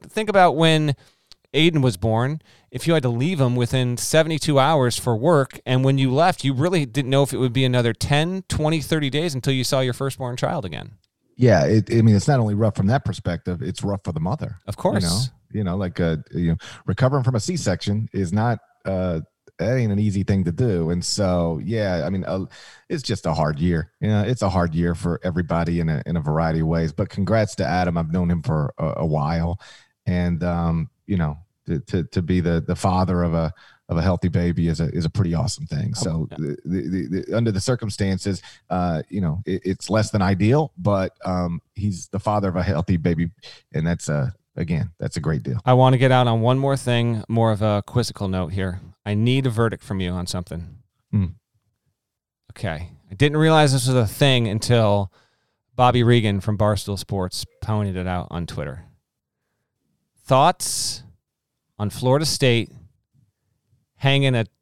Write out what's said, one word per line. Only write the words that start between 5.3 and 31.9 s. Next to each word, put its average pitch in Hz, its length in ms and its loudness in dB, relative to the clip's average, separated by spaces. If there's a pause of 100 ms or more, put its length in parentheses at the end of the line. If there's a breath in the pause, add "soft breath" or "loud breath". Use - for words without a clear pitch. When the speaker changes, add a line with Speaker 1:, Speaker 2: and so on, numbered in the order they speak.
Speaker 1:
and 127 180 2
when 135 140 4
you 131 140 2
left, 165 320 2
you 139 100 0
really 156 320 0
didn't 123 240 -4
know 139 140 4
if 135 100 -2
it 123 40 -4
would 123 160 0
be 131 120 2
another 123 280 2
ten, 170 540 -2
twenty, 156 340 0
thirty 151 280 -2
days 151 260 -2
until 131 180 -2
you 131 100 0
saw 131 180 0
your 127 120 0
firstborn 127 440 -6
child 175 280 -4
again. 60 260 -12 (460)
Speaker 2:
Yeah, 98 280 6
it, 104 260 4
I 117 100 4
mean, 110 140 8
it's 98 120 2
not 143 120 4
only 107 140 0
rough 104 220 0
from 98 120 0
that 135 160 2
perspective, 90 580 -4
it's - 220 -6
rough 101 200 -4
for 92 80 -6
the 78 80 -4
mother. 95 380 -4 (100)
Speaker 1:
Of 104 100 -10
course. 190 260 0
Speaker 2:
You 87 60 -2
know, 92 120 0 (320)
you 107 100 -2
know, 87 120 -2
like, 95 240 -4
uh, 82 180 0 (140)
you 82 200 0
know, 82 60 0 (280 loud breath)
recovering 131 380 0
from 107 120 0
a 107 40 -2
C-section 104 760 -2
is 92 180 -2
not, 107 280 0 (260)
uh, 92 360 -2 (360)
that 110 180 -2
ain't 117 160 0
an 98 80 0
easy 101 240 0
thing 98 200 2
to 85 80 -2
do. 85 400 0
And 87 120 -2
so, 87 600 0
yeah, 95 420 -2
I 80 40 -4
mean, 95 160 -4
uh, 92 200 -4 (440 loud breath)
it's 156 140 -6
just - 220 -4
a 85 80 0
hard 76 260 0
year. 85 320 0 (100)
You 107 80 0
know, 104 120 2
it's 117 220 -2
a 98 60 2
hard 87 260 0
year 85 180 0
for 85 300 -2
everybody 85 560 -2
in 82 100 0
a, 78 160 -2
in 85 100 -4
a 85 60 -2
variety 78 380 0
of 80 80 0
ways. 82 260 0
But 101 160 -4
congrats 104 460 0
to 92 100 -2
Adam. 87 320 0
I've 82 140 -2
known 87 180 0
him 85 140 0
for 78 340 -2
a, 80 200 -2
a - 80 -2
while. 82 540 -2 (460 loud breath)
And, 90 380 0
um, 85 460 -2 (180)
you 98 100 -2
know, 76 200 -2 (280)
to, 82 140 -4
to, 85 260 -4